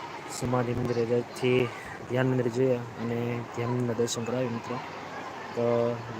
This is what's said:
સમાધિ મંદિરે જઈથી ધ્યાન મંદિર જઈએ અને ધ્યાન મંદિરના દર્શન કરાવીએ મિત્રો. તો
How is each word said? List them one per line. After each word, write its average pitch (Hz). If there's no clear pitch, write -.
સમાધિ 123
મંદિરે 120
જઈથી 120
ધ્યાન 127
મંદિર 123
જઈએ 123
અને 117
ધ્યાન 117
મંદિરના 120
દર્શન 117
કરાવીએ 120
મિત્રો. 120
તો 120